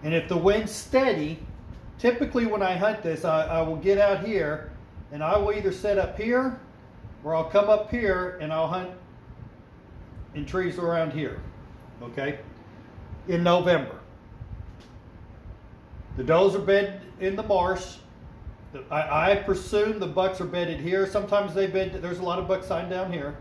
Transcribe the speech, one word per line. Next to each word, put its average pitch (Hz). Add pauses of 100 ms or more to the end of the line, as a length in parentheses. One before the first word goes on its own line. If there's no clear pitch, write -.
And 151
if 165
the 180
wind's 208
steady, 170 (640)
typically 240
when 214
I 185
hunt 208
this, 160
I, 160
I 165
will 160
get 190
out 196
here, 160 (440)
and 147
I 165
will 208
either 190
set 202
up -
here, 247 (680)
or 160
I'll 160
come 202
up 214
here, 185
and 156
I'll 160
hunt 180 (1400)
in 147
trees 185
around 170
here, 147 (600)
okay, 135 (880)
in 175
November. 175 (2250)
The 131
does 185
are 202
bedded 196 (180)
in 190
the 214
marsh. 185 (720)
The, 135
I, 151
I 202
presume 208
the 180
bucks 185
are 175
bedded 165
here. 180
Sometimes 196
they 190
bed, 190
there's 175
a 185
lot 180
of 165
buck 190
sign 180
down 185
here. 147